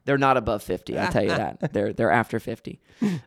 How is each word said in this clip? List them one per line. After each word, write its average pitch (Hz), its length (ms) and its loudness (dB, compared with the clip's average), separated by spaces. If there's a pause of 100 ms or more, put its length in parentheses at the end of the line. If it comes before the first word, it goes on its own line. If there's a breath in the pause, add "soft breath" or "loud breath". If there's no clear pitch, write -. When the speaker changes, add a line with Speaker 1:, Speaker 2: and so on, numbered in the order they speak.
Speaker 1:
they're 139 120 2
not 135 200 4
above 110 260 0
fifty, - 340 -4
I'll 185 140 -2
tell 107 120 2
you 101 60 2
Speaker 2:
<laughs> 139 140 -2
Speaker 1:
that. - 300 -6
They're, 104 200 -2
they're 113 180 0
after 113 280 0
fifty. 113 400 -12 (480 loud breath)